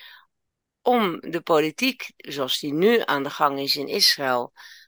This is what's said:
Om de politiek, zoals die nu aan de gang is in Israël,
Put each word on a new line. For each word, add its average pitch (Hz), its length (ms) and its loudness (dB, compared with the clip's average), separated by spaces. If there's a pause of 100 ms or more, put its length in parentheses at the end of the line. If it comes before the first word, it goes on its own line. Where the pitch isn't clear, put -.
(800)
Om 220 380 0
de 165 200 -8
politiek, 160 760 0
zoals 139 440 -6
die 147 120 -6
nu 202 320 4
aan 139 180 -2
de 143 80 -6
gang 143 300 0
is 143 160 -2
in 139 120 -6
Israël, 135 640 0 (360)